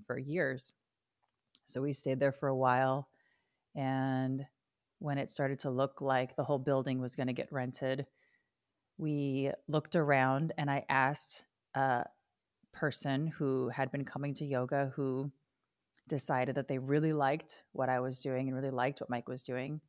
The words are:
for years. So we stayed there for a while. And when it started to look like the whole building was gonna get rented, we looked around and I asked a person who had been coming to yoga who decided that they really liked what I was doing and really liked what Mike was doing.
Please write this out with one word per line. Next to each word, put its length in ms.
for 120
years. 540
So 160
we 100
stayed 280
there 120
for 160
a 80
while. 520
And 720
when 200
it 120
started 300
to 100
look 300
like 360
the 80
whole 140
building 420
was 160
gonna 180
get 180
rented, 540
we 520
looked 280
around 600
and 120
I 180
asked 560
a 300
person 560
who 400
had 220
been 140
coming 300
to 100
yoga 500
who 360
decided 480
that 120
they 100
really 340
liked 500
what 160
I 120
was 200
doing 280
and 80
really 140
liked 300
what 100
Mike 180
was 140
doing. 460